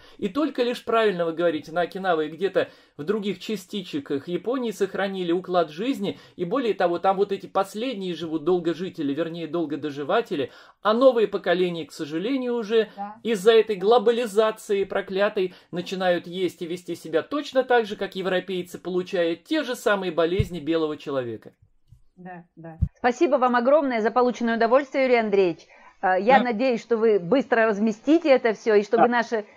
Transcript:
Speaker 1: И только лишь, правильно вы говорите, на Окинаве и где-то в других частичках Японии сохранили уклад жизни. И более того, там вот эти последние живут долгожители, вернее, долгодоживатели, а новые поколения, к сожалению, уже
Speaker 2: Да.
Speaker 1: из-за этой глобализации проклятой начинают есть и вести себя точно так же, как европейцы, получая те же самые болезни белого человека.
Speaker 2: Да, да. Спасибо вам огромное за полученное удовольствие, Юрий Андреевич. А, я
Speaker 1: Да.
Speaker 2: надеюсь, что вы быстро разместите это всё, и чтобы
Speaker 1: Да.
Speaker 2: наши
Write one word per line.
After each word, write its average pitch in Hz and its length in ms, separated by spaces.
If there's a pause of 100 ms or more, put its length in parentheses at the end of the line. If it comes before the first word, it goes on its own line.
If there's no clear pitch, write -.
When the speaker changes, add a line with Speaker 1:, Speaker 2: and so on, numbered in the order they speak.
(200)
Speaker 1:
И 202 100
только 277 320
лишь, 240 240
правильно 214 400
вы 165 80
говорите, 160 380
на 175 100
Окинаве 170 460
и - 20
где-то 165 400 (260)
в 147 80
других 196 360
частичках 175 880
Японии 220 420
сохранили 190 600
уклад 175 400
жизни. 196 480 (160)
И 175 100
более 214 300
того, 175 240
там 190 180
вот 196 140
эти 185 160
последние 196 640
живут 156 300
долгожители, 170 720
вернее, 165 320
долгодоживатели, 151 1040 (320)
а 208 100
новые 240 340
поколения, 175 600
к - 40
сожалению, 220 640
уже 220 420
Speaker 2:
Да. 208 280
Speaker 1:
из-за 214 300
этой 220 240
глобализации 220 1080
проклятой 190 720 (160)
начинают 175 560
есть 175 340
и 175 60
вести 175 260
себя 160 300
точно 277 400
так 240 240
же, 202 80
как 190 200
европейцы, 180 640
получая 180 600
те 311 260
же 247 120
самые 190 360
болезни 170 480
белого 156 380
человека. 127 560 (640)
Speaker 2:
Да, 180 260 (120)
да. 165 220 (200)
Спасибо 254 400
вам 247 180
огромное 262 460
за 220 100
полученное 240 460
удовольствие, 262 480
Юрий 254 100
Андреевич. 196 500 (360)
А, 185 180
я 233 180
Speaker 1:
Да. 220 60
Speaker 2:
надеюсь, 240 360
что 233 180
вы 214 220
быстро 226 460
разместите 226 640
это 226 240
всё, 214 220
и 208 80
чтобы 226 220
Speaker 1:
Да. 233 40
Speaker 2:
наши 226 360 (100)